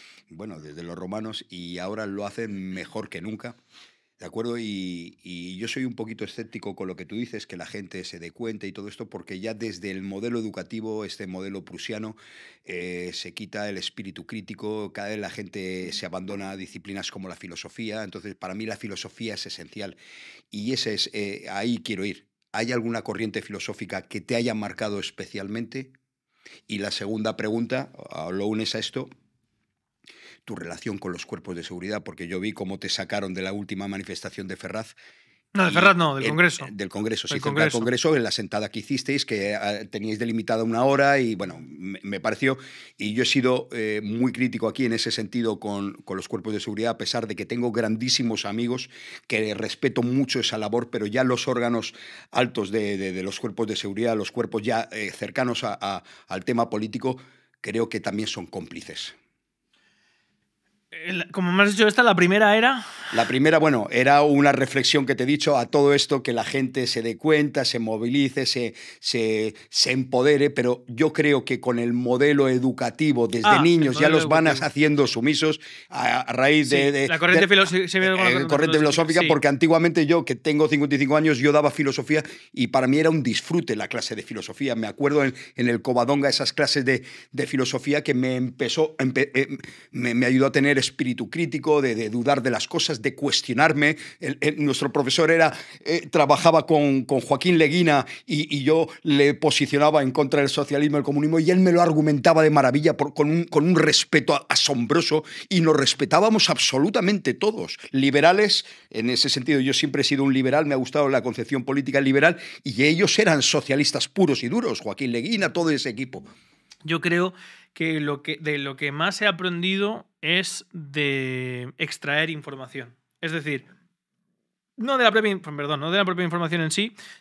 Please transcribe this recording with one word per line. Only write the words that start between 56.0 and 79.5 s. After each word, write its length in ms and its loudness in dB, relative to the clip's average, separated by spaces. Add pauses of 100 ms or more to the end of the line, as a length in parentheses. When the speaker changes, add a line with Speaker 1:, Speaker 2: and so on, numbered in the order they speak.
Speaker 1:
al 180 -10
tema 240 0
político, 500 -6 (420)
creo 280 -4
que 100 -6
también 280 -6
son 180 -10
cómplices. 720 -14 (1800)
Speaker 2:
El, 400 -8
como 200 0
me 120 6
has 80 4
dicho, 180 4
esta, 140 2
la 120 6
primera 400 6
era 300 2 (260)
Speaker 1:
La 160 0
primera, 300 4
bueno, 340 2
era 300 6
una 320 6
reflexión 520 0
que 80 0
te 100 -2
he 20 0
dicho 320 2
a 80 0
todo 280 4
esto, 300 0
que 80 -4
la 140 -2
gente 420 -2
se 140 -2
dé 160 -4
cuenta, 480 2
se 140 -2
movilice, 640 0
se, 300 -4 (260)
se, 540 -2 (140)
se 220 0
empodere, 600 4
pero 360 0
yo 240 2
creo 320 2
que 160 -4
con 200 0
el 120 0
modelo 560 2
educativo 800 2
desde 200 2
Speaker 2:
Ah, 100 8
el 60 4
Speaker 1:
niños 320 6
ya 120 6
Speaker 2:
modelo 80 6
Speaker 1:
los 140 2
van 180 6
Speaker 2:
educativo. 200 0
Speaker 1:
haciendo 400 4
sumisos 520 0 (300)
a, 320 0
a 120 -6
raíz 360 4
Speaker 2:
Sí, 80 4
Speaker 1:
de, 160 4
de, 160 2
Speaker 2:
la 100 0
corriente 260 6
Speaker 1:
de, 40 0
Speaker 2:
filo-, 160 8
sí, 240 0
sí, 80 0
Speaker 1:
eh, 40 2
Speaker 2:
la 160 2
corriente 300 2
Speaker 1:
corriente 300 4
filosófica, 420 4
Speaker 2:
sí. 80 2
Speaker 1:
porque 220 4
antiguamente 560 4